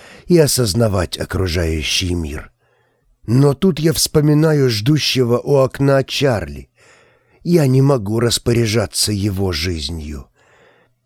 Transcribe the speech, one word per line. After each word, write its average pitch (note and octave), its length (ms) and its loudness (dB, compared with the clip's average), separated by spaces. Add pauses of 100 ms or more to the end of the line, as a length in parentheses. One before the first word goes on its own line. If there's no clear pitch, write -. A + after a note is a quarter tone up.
(240)
и F3 140 4
осознавать A2+ 800 0
окружающий F2 960 -2
мир. D2+ 360 -8 (760)
Но C3+ 260 4
тут D#3+ 260 0
я D#3 140 2
вспоминаю D3+ 800 2
ждущего A#2+ 680 0
у C#3 200 0
окна C3+ 460 2
Чарли. D#2+ 680 -4 (720)
Я E3 240 2
не C3 160 4
могу A2+ 380 0
распоряжаться A2+ 920 -2
его G2 400 -2
жизнью. D#2 760 -8 (760)